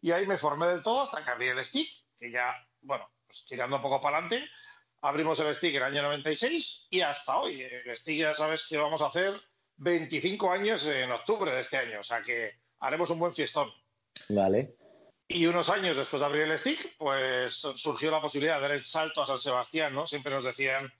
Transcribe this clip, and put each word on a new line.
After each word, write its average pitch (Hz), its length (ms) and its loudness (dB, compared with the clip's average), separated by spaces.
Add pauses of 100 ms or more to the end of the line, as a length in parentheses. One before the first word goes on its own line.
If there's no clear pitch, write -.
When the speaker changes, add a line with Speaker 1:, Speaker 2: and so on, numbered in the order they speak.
Speaker 1:
Y 170 120 2
ahí 190 140 2
me 190 120 2
formé 147 300 0
del 175 140 0
todo 240 200 2
hasta 156 200 -6
que 127 80 -6
abrí 120 180 -2
el 127 140 -2
Stick, 294 280 -4 (280)
que 120 120 -12
ya, 123 240 -2 (260)
bueno, 135 260 -6 (200)
pues - 200 -20
tirando 127 300 -2
un 131 60 -2
poco 135 180 2
para 143 160 0
adelante, 185 320 -2 (540)
abrimos 147 380 2
el 151 160 2
Stick 170 180 0
en 135 80 2
el - 0 -
año 143 220 0
noventa 143 260 -2
y 151 60 0
seis 294 520 -2
y 180 140 2
hasta 143 340 -2
hoy. - 240 -2
El 123 380 -10
Stick 156 220 -4
ya 151 140 2
sabes 156 320 0
que 156 120 -2
vamos 151 240 2
a 143 60 2
hacer 190 260 0 (420)
veinticinco 170 760 0
años 190 360 0
en 131 260 0
octubre 190 400 0
de 127 80 0
este 131 160 -4
año, 117 240 -2
o 98 40 -12
sea 117 180 -4
que 117 300 -4 (280)
haremos 151 300 0
un 165 80 0
buen 170 160 0
fiestón. 143 360 0 (600)
Speaker 2:
Vale. 104 440 4 (540)
Speaker 1:
Y 170 180 2
unos 170 240 4
años 185 260 2
después 139 240 -2
de 143 60 4
abrir 147 180 2
el 156 160 2
Stick, - 380 -2
pues 131 560 0
su-, 135 220 -6
surgió 147 360 0
la 156 80 2
posibilidad 147 360 2
de 139 60 0
dar 143 80 0
el 143 140 0
salto 156 380 0
a 127 40 2
San 131 140 0
Sebastián, 139 520 0
¿no? 147 140 -2
Siempre 143 260 -4
nos 135 120 0
decían 135 560 -2